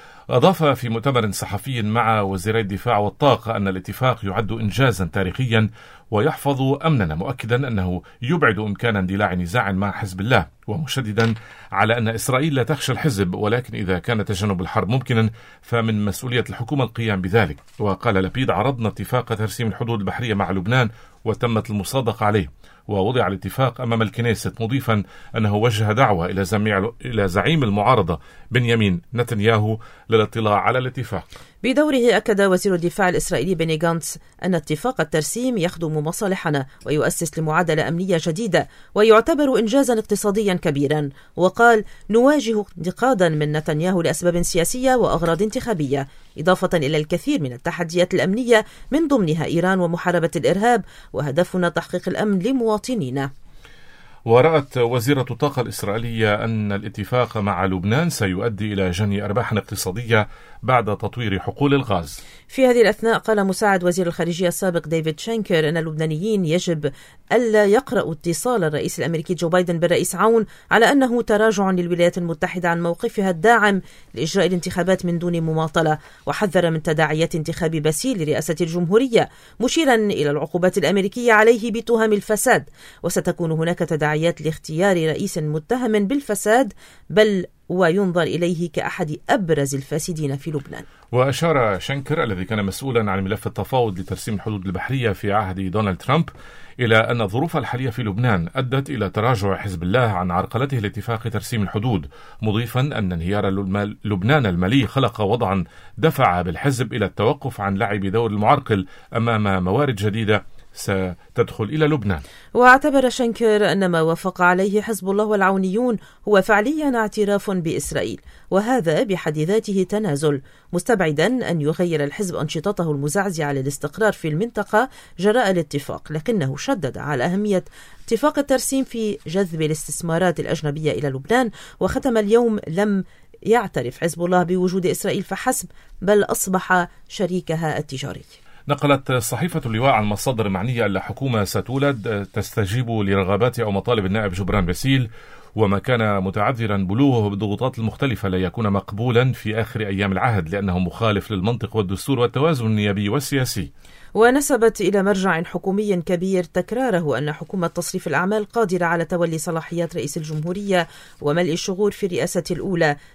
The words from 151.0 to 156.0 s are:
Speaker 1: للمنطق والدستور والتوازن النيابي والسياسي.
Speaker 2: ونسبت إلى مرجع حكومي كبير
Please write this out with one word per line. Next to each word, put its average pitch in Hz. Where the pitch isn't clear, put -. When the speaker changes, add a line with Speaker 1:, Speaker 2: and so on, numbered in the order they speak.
Speaker 1:
للمنطق 104
والدستور 107
والتوازن 131
النيابي 104
والسياسي. 127
Speaker 2:
ونسبت 233
إلى 196
مرجع 190
حكومي 196
كبير 180